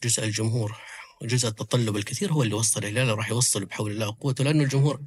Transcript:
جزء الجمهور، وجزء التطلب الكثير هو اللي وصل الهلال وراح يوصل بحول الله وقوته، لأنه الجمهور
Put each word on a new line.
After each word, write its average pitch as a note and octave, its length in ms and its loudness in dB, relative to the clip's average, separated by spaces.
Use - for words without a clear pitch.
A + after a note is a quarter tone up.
جزء A#2 200 0
الجمهور، A2 540 0
وجزء A#2+ 260 0
التطلب A2 500 0
الكثير D#3 360 -2
هو D3 100 4
اللي G#2 120 0
وصل A2 240 2
الهلال A2 320 0
وراح G#2+ 180 -2
يوصل A2 360 2
بحول G#2+ 260 -4
الله G#2 160 -2
وقوته، B2+ 360 -2
لأنه D3+ 200 4
الجمهور C#3 440 2